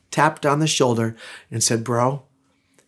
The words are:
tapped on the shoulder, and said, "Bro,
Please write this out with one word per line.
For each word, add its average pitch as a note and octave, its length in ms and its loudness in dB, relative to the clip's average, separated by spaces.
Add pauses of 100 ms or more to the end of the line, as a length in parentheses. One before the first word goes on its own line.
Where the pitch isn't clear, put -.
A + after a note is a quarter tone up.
(100)
tapped D3+ 360 0
on C#3+ 140 2
the D#3 60 2
shoulder, A#2 480 0 (360)
and A2+ 120 -4
said, A2+ 220 0
"Bro, B2 380 0 (640)